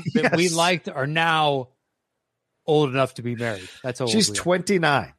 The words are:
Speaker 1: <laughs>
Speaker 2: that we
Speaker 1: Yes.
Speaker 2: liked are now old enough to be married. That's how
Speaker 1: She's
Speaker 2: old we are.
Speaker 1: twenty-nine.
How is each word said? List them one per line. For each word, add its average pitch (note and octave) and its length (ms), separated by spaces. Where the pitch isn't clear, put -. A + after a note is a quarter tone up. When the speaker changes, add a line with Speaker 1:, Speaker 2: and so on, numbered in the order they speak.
Speaker 1:
<laughs> - 100
Speaker 2:
that F#3 220
we E3+ 80
Speaker 1:
Yes. E3+ 100
Speaker 2:
liked E3+ 340
are C#3+ 180
now D#3 640
old D3+ 240
enough C3 240
to A#2+ 80
be A#2+ 140
married. A2 320
That's B2+ 180
how C3 60
Speaker 1:
She's F3+ 220
Speaker 2:
old G#2 80
we - 40
are. - 20
Speaker 1:
twenty-nine. E3+ 760